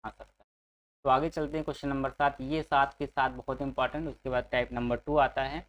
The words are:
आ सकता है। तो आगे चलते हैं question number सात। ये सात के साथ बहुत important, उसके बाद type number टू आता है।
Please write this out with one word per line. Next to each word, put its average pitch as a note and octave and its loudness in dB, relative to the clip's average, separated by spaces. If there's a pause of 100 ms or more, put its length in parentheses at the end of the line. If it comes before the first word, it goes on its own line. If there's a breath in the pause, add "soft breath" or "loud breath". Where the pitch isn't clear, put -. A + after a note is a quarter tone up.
आ A2 -10
सकता - -18
है। - -20 (580)
तो C3+ 4
आगे C#3 6
चलते D3+ -4
हैं D#3 -4
question C#3+ -4
number C3+ 0
सात। C#3+ 0
ये D3+ -2
सात C#3 2
के D3 -4
साथ C3 0
बहुत B2+ -6
important, C#3 -2
उसके C3+ -8
बाद B2 0
type B2 0
number A#2+ 0
टू D3 -2
आता C3+ 4
है। D3 -6